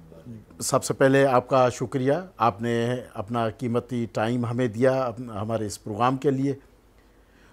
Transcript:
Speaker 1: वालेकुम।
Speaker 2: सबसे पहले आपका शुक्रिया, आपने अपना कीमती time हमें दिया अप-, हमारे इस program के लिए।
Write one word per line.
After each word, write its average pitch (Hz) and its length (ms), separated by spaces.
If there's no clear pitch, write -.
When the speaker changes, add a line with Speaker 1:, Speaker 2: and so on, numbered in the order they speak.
Speaker 1:
वालेकुम। - 520
Speaker 2:
सबसे - 300
पहले 135 300
आपका 127 460
शुक्रिया, 135 580
आपने 117 640
अपना 113 340
कीमती 120 560
time 120 400
हमें 120 260
दिया 127 220
अप-, 123 280
हमारे 107 340
इस 98 120
program 117 400
के 143 140
लिए। 135 260